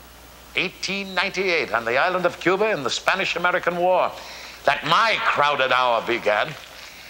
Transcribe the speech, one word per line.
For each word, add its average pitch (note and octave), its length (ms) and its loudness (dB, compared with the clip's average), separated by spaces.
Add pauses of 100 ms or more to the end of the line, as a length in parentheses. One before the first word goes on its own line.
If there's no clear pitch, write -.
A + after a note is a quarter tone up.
(560)
eighteen F#3+ 600 -6
ninety-eight, F3 580 0
on A2+ 100 0
the A#2 140 0
island F3 300 2
of E3+ 120 -6
Cuba F#3+ 300 2
in F#3+ 140 -2
the A#2+ 80 -2
Spanish-American F3 840 0
War, F3 360 2 (540)
that C3+ 200 2
my F#3+ 360 4
crowded C#3 500 2
hour B2 340 4
began. A2+ 440 2 (600)